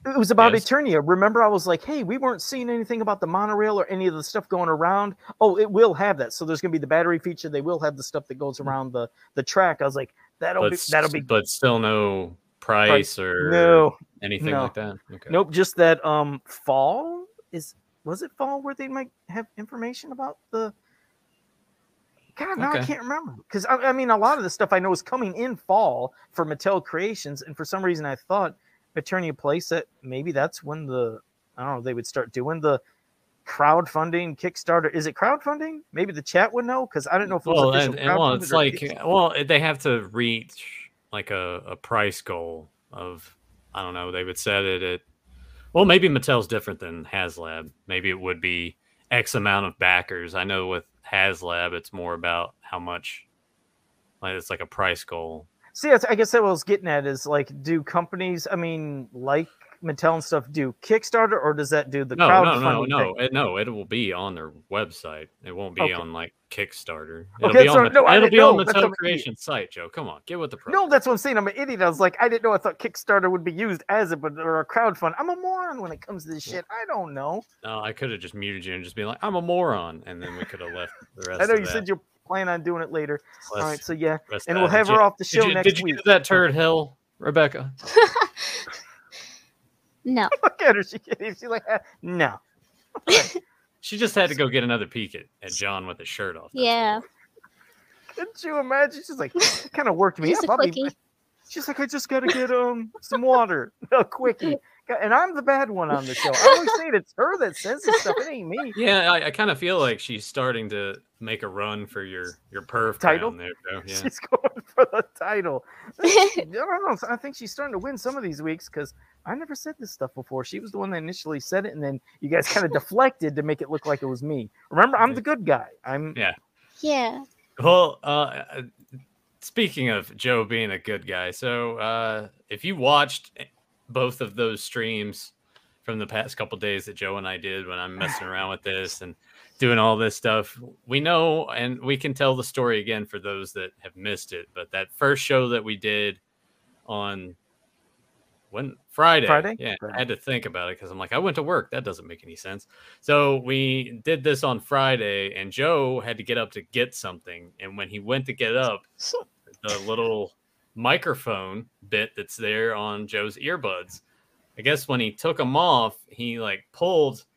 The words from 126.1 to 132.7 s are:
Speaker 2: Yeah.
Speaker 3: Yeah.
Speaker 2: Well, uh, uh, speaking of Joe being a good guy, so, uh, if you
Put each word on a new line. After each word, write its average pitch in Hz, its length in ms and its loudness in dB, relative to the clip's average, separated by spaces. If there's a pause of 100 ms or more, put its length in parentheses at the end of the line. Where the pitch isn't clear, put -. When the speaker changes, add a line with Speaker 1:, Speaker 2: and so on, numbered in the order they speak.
Speaker 2:
Yeah. 95 160 0 (480)
Speaker 3:
Yeah. 269 420 -2 (360)
Speaker 2:
Well, 170 440 6
uh, - 40 -6 (440)
uh, 139 100 -12 (800)
speaking 143 480 -2
of 101 280 -4
Joe 123 260 2
being 113 280 -4
a 95 60 -6
good 95 300 -8
guy, 90 240 -6
so, 120 460 -6
uh, 110 500 -4 (220)
if 104 160 -10
you 190 100 -4